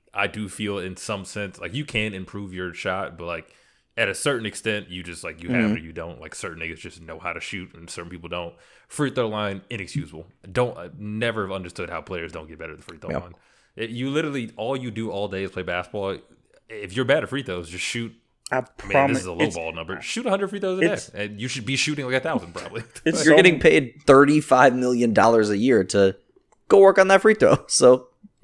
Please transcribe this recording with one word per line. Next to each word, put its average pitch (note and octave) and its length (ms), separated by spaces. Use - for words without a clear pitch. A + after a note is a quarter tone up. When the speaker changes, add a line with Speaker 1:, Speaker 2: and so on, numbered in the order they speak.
Speaker 1:
I G2+ 140
do G#2+ 220
feel G2+ 300
in F#2 180
some G2 280
sense, G2+ 340
like, F#2 140
you D3 120
can A2 280
improve F#2+ 400
your F#2 200
shot, F#2 440
but, E2+ 80
like, E2+ 220
at A2 120
a G2 60
certain B2+ 300
extent, G#2 440
you F2+ 140
just, E2+ 200
like, D#2+ 200
you E2+ 60
have B2 120
it - 60
Speaker 2:
Mm-hmm. G#2+ 80
Speaker 1:
or - 40
you D#2+ 140
don't. E2 280
Like, D#2+ 140
certain E2 260
niggas E2 160
just E2+ 240
know E2 180
how F2 140
to E2 60
shoot F2+ 360
and E2 140
certain E2+ 220
people E2+ 180
don't. F2 240
Free C#3+ 240
throw B2 160
line, G#2 420
inexcusable. E2+ 580
Don't, A#2+ 260
uh, F2 200
never G#2+ 460
have F#2+ 80
understood F2+ 380
how F2 120
players E2 300
don't D#2+ 160
get D#2 120
better D#2+ 140
at D2+ 60
the - 40
free E2 140
throw E2+ 140
Speaker 2:
Yeah. D#2+ 80
Speaker 1:
line. F2+ 140
It, A2+ 140
you A#2+ 200
literally, C#3 460
all A#2+ 220
you B2 140
do A2 200
all G2+ 160
day G2 160
is F#2 80
play F#2 120
basketball. F2+ 540
If G#2 260
you're B2+ 100
bad C#3 180
at G2 60
free C3+ 140
throws, F2 260
just F2 140
shoot. A#2 300
Speaker 3:
I C3 60
Speaker 1:
I - 20
mean, B2+ 80
this G2 140
Speaker 3:
promise C#3 280
Speaker 1:
is - 60
a F2+ 60
low F2 140
Speaker 3:
it's, E2+ 100
Speaker 1:
ball E2 180
number. E2 280
Shoot - 240
a A#3+ 40
hundred G3 200
free G3+ 100
throws F#3 200
a E3+ 140
Speaker 3:
it's, - 160
Speaker 1:
day, G#2 160
and G#2 160
you B2+ 60
should B2 180
be C3+ 100
shooting, C#3+ 300
like, B2+ 100
a C3 40
thousand A#2+ 340
probably. - 280
<laughs> - 120
Speaker 3:
it's D#3 200
Speaker 2:
You're D#3+ 80
Speaker 3:
so - 20
Speaker 2:
getting F3+ 240
paid D#3 460
thirty-five C#3 680
million B2 380
dollars A2 360
a G#2 80
year A2+ 280
to G2 300
go G3 120
work G3 200
on F#3+ 100
that G3 120
free A3 140
throw. - 280
<laughs> - 40
So B2+ 420